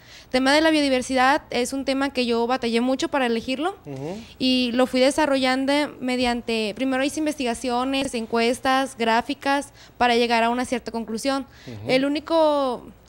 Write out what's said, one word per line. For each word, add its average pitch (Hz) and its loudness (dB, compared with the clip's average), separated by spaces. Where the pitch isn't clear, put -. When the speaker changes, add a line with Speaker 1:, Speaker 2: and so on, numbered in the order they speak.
Speaker 1:
El - -20
tema 262 4
de 311 6
la 320 4
biodiversidad 269 2
es 247 -2
un 269 -4
tema 269 0
que 254 -2
yo 233 0
batallé 233 0
mucho 262 0
para 262 0
elegirlo 254 -2
Speaker 2:
Ujú. 147 -8
Speaker 1:
y 254 2
lo 254 4
fui 254 0
desarrollando 269 2
mediante, 240 -2
primero 262 0
hice 285 -2
investigaciones, 269 -2
encuestas, 247 0
gráficas, 240 0
para 247 2
llegar 233 2
a 233 2
una 247 -2
cierta 233 -6
conclusión. 233 -4
Speaker 2:
Ujú. 110 -8
Speaker 1:
El 262 2
único, 294 0